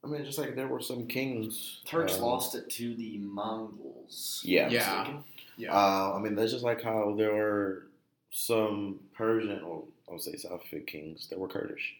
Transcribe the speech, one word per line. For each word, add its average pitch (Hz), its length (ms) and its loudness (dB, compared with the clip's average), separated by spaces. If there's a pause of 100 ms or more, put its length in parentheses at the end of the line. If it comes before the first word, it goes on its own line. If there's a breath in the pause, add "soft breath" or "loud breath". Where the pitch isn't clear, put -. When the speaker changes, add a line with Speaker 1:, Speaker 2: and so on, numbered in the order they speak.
Speaker 1:
I 143 40 -8
mean, 147 160 -4
just 143 120 -4
like 127 200 -2
there 131 100 -2
were 131 140 -2
some 123 260 -4
kings, 123 800 -2
Speaker 2:
Turks 156 300 2
Speaker 1:
um, 104 60 0
Speaker 2:
lost 123 340 2
it - 140 -8
to 120 260 -4
the 110 220 -6
Mongols. 104 1300 -6
Speaker 1:
Yeah. 87 240 6
Speaker 3:
Yeah. 110 300 4
Speaker 2:
Mistaken? 139 260 -4 (320 loud breath)
Speaker 3:
Yeah. 113 200 -4
Speaker 1:
Uh, 98 400 6
I - 20 -2
mean, 104 160 0
that's 110 160 4
just 123 140 -2
like 117 180 2
how 107 340 2
there 107 160 4
were 104 540 2 (460)
some 104 680 2 (160)
Persian, 110 480 2
or 82 220 -8 (240)
I - 60 -10
would 82 60 -8
say - 120 -6
Safavid - 560 -10
kings 78 400 -12
that - 100 -6
were 92 80 -4
Kurdish. - 540 -6